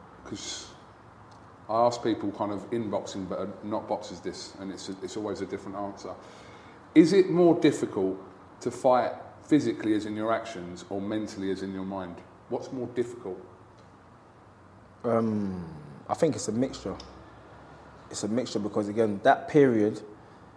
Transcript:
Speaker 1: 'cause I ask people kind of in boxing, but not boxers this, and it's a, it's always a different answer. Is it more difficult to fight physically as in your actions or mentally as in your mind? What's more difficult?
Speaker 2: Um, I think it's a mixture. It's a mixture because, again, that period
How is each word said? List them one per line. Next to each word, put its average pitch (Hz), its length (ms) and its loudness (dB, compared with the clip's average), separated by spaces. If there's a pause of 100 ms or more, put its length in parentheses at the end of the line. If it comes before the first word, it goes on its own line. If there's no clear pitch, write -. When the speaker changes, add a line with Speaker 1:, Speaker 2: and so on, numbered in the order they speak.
(240)
Speaker 1:
'cause - 460 -12 (1000)
I 117 180 4
ask 120 160 0
people 107 300 0
kind 107 200 -4
of 95 200 -8
in 113 180 -2
boxing, 98 340 -4
but 98 400 -8
not 104 240 -6
boxers 101 320 -6
this, - 400 -10
and 95 100 -8
it's - 180 -12
a, 95 140 -8
it's 92 140 -10
always 104 240 -6
a 98 60 -6
different 98 300 -10
answer. 98 340 -10 (840)
Is 165 180 10
it 185 180 8
more 170 240 8
difficult 95 640 2 (440)
to 123 100 -2
fight 123 420 2 (300)
physically 117 520 2
as 107 120 -2
in 104 100 -6
your 110 160 0
actions 87 580 -6
or 98 100 -4
mentally 101 500 -6
as 95 120 -4
in 98 100 -6
your 95 120 -8
mind? 92 320 -8 (320)
What's 120 240 -6
more 123 160 -6
difficult? 117 500 -6 (1700)
Speaker 2:
Um, 107 600 0 (440)
I 107 60 2
think 151 220 2
it's - 120 -6
a 107 40 -4
mixture. 107 440 -4 (1120)
It's - 140 -8
a 104 40 -2
mixture 117 320 -2
because, 101 280 -2
again, 104 360 2
that 135 240 4
period 117 520 6 (560)